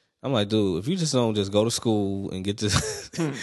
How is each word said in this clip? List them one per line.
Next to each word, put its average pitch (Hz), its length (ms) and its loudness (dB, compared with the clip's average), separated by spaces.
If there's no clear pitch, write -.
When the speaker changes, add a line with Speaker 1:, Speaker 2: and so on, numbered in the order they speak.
Speaker 1:
I'm 135 120 -2
like, 104 160 2
"Dude, 98 300 2
if 110 80 -4
you 190 80 0
just 160 180 0
don't 117 200 2
just 98 160 0
go 104 140 4
to 117 60 0
school 98 600 0
and 92 140 -6
get 101 140 -2
this - 540 -2
<laughs> - 40 -14
Speaker 2:
Hmm. 160 140 0